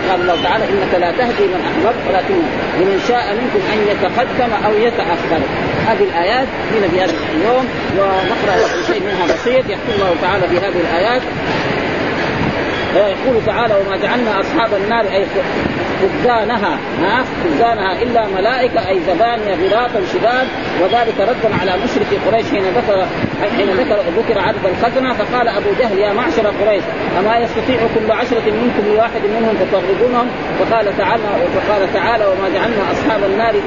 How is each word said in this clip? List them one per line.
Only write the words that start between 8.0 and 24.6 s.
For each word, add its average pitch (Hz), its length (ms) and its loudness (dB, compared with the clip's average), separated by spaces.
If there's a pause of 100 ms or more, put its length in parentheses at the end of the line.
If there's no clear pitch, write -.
شيء 202 140 0
منها 185 240 -2
بسيط 254 440 0
يحكي 196 260 -4
الله 190 260 2
تعالى 185 260 0
في 175 100 2
هذه 175 320 0
الآيات. 208 320 0 (1700)
يقول 208 500 0
تعالى: 220 280 0
"وما 196 240 0
جعلنا 208 420 -2
أصحاب 226 300 -2 (140)
النار"، 220 300 0
أي 196 120 2 (760)
خزانها، 220 760 0 (240)
ها، 226 240 0 (180)
خزانها، 190 580 0
"إلا 233 240 2 (120)
ملائكة"، 240 520 0
أي 370 100 2
زبانية 233 560 0
غلاظا 208 460 0 (120)
شداد، 240 340 2 (340)
وذلك 214 380 2
ردا 214 300 2 (120)
على 185 100 0 (120)
مشرك 208 440 0
قريش 226 240 2
حين 202 120 0
ذكر، 190 420 0 (520)
حين 208 120 2
ذكر، 202 280 0 (200)
ذكر 214 220 0
عدد 202 260 0